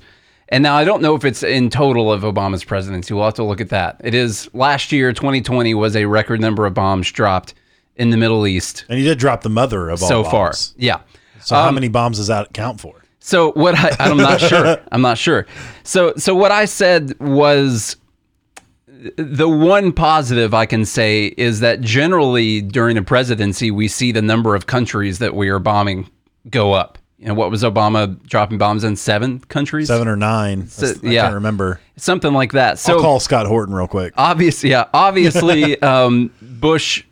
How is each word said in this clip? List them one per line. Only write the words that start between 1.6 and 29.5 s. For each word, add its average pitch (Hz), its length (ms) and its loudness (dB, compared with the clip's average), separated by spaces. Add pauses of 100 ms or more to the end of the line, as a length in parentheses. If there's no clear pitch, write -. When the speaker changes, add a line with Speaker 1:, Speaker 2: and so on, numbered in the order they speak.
Speaker 1:
total 120 420 0
of 101 100 0
Obama's 98 420 -4
presidency. 95 500 -6
We'll 101 120 0
have 110 100 0
to 117 80 -4
look 101 160 -4
at 104 100 -8
that. 90 320 -4
It 117 140 -6
is 120 380 -2
last 135 400 0
year, 131 180 2
twenty 135 300 -2
twenty 120 320 0
was 107 240 0
a 107 80 0
record 107 340 0
number 110 260 0
of 98 80 -2
bombs 95 380 -2
dropped 95 420 -2 (440)
in 120 140 0
the 113 60 2
Middle 110 300 2
East. - 400 -4
Speaker 2:
And 120 100 -6
he 135 60 0
did 151 160 0
drop 127 220 0
the 110 80 -4
mother 107 400 -2
of 85 120 -4
all 92 60 0
Speaker 1:
so 110 160 2
far. 104 240 0
Speaker 2:
bombs. - 300 -6
Speaker 1:
Yeah. 120 240 -2 (400)
Speaker 2:
So - 140 -2
how 156 120 4
Speaker 1:
Um, 143 80 2
Speaker 2:
many 131 140 -2
bombs 120 260 0
does 101 120 -4
that 104 200 -2
account 113 320 -10
for? - 160 -20 (240)
Speaker 1:
So 165 320 2
what 170 260 2
I, 151 220 2
I'm 143 160 2
not 139 260 4
Speaker 2:
<laughs> 165 80 4
Speaker 1:
sure. 165 280 4 (120)
I'm 123 120 0
not 120 160 2
sure. 139 280 0 (380)
So, 175 320 0
so 170 180 -2
what 196 200 4
I 208 100 2
said 175 560 0
was 139 800 2 (1200)
the 151 320 0
one 175 420 4
positive 131 640 2
I 113 120 2
can 110 200 -2
say 107 500 0
is 117 240 -2
that 117 220 0
generally 123 800 2
during 113 360 0
a 101 60 -2
presidency, 117 640 0
we 107 200 -2
see 123 240 -2
the 110 80 0
number 110 340 2
of 95 100 -4
countries 104 540 -2
that 117 160 -4
we 98 140 -2
are 98 100 0
bombing 101 500 -2 (400)
go 104 220 0
up. - 260 -2 (220)
You 107 60 -18
know, 107 80 -4
what 101 160 0
was 107 140 -4
Obama 107 640 0
dropping 107 320 -2
bombs 104 240 0
in? 107 120 -2
Seven 120 440 -2
countries? 147 480 -6